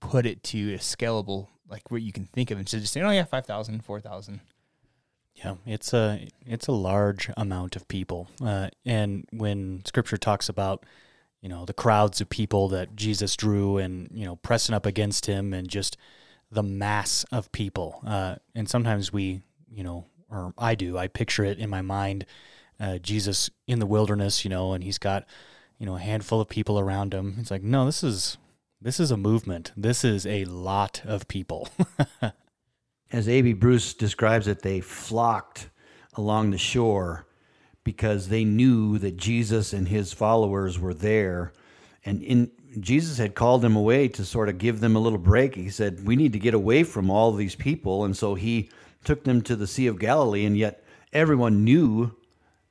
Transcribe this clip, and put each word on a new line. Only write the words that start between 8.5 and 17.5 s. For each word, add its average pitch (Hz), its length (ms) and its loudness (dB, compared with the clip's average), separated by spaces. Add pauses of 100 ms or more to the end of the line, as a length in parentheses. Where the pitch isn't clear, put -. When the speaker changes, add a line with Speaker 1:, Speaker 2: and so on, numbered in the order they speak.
Speaker 2:
and 104 480 -2
when 98 540 -4
Scripture 113 320 -2
talks - 320 0
about, 98 340 -4 (560)
you 95 80 -14
know, 87 160 -12
the 90 80 -10
crowds 107 480 4
of 101 80 -6
people 101 400 2
that 92 280 -4
Jesus 104 380 -2
drew 101 440 2
and, 92 340 -6
you 104 140 -10
know, 87 100 -10
pressing 117 380 0
up 101 100 -2
against 104 400 -2
him 98 300 -2
and 92 140 -6
just 98 280 -6 (540)
the 107 120 -2
mass 101 680 -2
of 117 180 -4